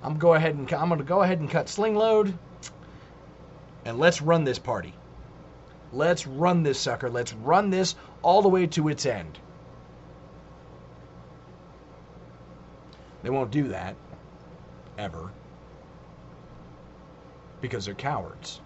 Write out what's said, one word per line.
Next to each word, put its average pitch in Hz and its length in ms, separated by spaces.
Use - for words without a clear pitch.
I'm 156 140
go 170 160
ahead 160 220
and 135 120
cu-, 156 100
I'm 165 120
gonna 156 140
go 180 180
ahead 180 200
and 143 60
cut 156 220
sling 214 240
load, 214 400
and 117 140
let's 170 200
run 160 240
this 127 140
party. 92 380
Let's 160 320
run 165 380
this 139 160
sucker. 123 280
Let's 120 260
run 160 360
this 185 240
all 190 180
the 202 80
way 185 160
to 151 240
its 147 160
end." 90 320
They 113 80
won't 127 220
do 143 160
that, 92 280
ever, 87 320
because 113 240
they're 101 80
cowards. 113 720